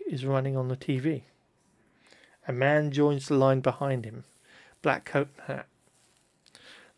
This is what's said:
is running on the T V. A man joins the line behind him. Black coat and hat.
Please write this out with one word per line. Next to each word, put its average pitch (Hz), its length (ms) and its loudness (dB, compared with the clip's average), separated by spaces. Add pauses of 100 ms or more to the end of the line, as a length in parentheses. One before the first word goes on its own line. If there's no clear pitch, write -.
is 135 180 -6
running 135 300 0
on 127 120 -2
the 127 80 -2
T 131 240 -4
V. 143 240 -2 (1200)
A 135 60 -6
man 147 380 2
joins 143 360 2
the 147 80 2
line 135 260 4
behind 131 440 -2
him. 110 180 -12 (580)
Black - 240 0
coat 143 320 -2
and 135 200 -10
hat. - 100 -14 (1300)